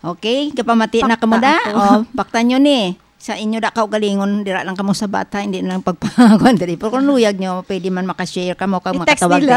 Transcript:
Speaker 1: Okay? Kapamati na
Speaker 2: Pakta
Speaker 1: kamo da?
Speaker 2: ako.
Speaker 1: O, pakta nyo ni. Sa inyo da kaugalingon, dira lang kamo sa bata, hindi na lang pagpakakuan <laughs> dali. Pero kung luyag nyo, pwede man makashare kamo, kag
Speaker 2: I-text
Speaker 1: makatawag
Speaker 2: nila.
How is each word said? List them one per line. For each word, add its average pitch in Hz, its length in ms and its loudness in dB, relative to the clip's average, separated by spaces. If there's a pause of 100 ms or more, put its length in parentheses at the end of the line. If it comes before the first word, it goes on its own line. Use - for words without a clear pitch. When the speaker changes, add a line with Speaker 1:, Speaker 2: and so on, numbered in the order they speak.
Speaker 1:
Okay? 233 460 -4
Kapamati 226 500 0
na 233 140 2
Speaker 2:
Pakta 226 80 -2
Speaker 1:
kamo 226 160 2
da? 269 180 4
Speaker 2:
ako. 277 220 -2 (180)
Speaker 1:
O, 220 160 0
pakta 214 280 -4
nyo 247 180 2
ni. 254 400 2 (180)
Sa - 160 -12
inyo 214 240 -4
da 220 140 -2
kaugalingon, 202 720 -2
dira 190 180 -4
lang 185 140 -6
kamo 196 160 -2
sa 208 160 -2
bata, 196 320 -6
hindi 202 200 -6
na 185 180 -4
lang 190 60 -6
pagpakakuan 220 760 4
<laughs> - 20 0
dali. 175 140 -4
Pero 208 160 -6
kung 254 140 -2
luyag 240 320 2
nyo, 185 280 -6
pwede 190 240 -6
man 185 160 -4
makashare 180 480 -6
kamo, 190 260 -2
kag 180 180 -6
Speaker 2:
I-text 277 260 0
Speaker 1:
makatawag 180 180 2
Speaker 2:
nila. 269 160 2